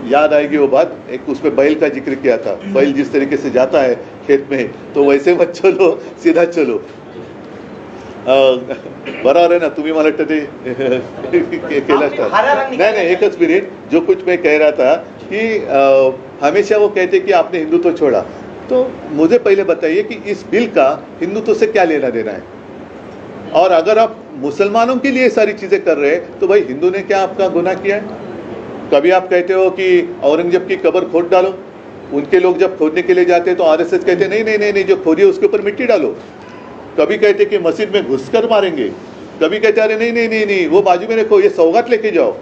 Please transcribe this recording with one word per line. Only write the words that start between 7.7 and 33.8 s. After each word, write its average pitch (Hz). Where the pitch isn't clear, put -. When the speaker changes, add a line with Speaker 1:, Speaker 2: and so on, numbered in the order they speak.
Speaker 1:
बराबर 170
है 175
ना, 165
तुम्ही 151
मला 156
वाटतं 151
ते 156
<laughs> 139
के-, 147
केलं 143
असतं। 135
Speaker 2:
आपने 107
हरा 254
रंग 262
Speaker 1:
नाही, 208
नाही, 185
एकच 170
मिनिट, 170
जो 175
कुछ 180
मैं 180
कह 151
रहा 151
था 131
कि, 220
अ, 135
हमेशा 202
वो 208
कहते 185
कि 190
आपने 175
हिंदुत्व 160
छोड़ा, 117
तो 254
मुझे 160
पहले 196
बताइए 165
कि 208
इस -
बिल 220
का 143
हिंदुत्व 208
से 220
क्या 208
लेना 147
देना 113
है? 92
और 185
अगर 175
आप 220
मुसलमानों 208
के 262
लिए 254
सारी 214
चीज़ें 214
कर 160
रहे 143
हैं, -
तो 196
भाई, 202
हिंदू 147
ने 185
क्या 190
आपका 190
गुनाह 175
किया 196
है? -
कभी 151
आप 185
कहते 180
हो 190
कि 185
औरंगजेब 175
की 190
कब्र 175
खोद 170
डालो, 185
उनके 147
लोग 180
जब 190
खोदने 160
के 180
लिए 180
जाते 175
हैं 175
तो 175
आरएसएस 170